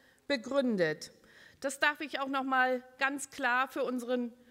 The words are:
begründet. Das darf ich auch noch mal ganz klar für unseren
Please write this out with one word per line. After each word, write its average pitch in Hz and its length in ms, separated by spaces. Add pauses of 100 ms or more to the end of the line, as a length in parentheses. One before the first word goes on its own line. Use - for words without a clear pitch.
(280)
begründet. 233 840 (480)
Das 269 200
darf 294 220
ich 277 180
auch 269 100
noch 269 160
mal 254 380 (140)
ganz 277 320
klar 254 380
für 269 160
unseren 240 500 (180)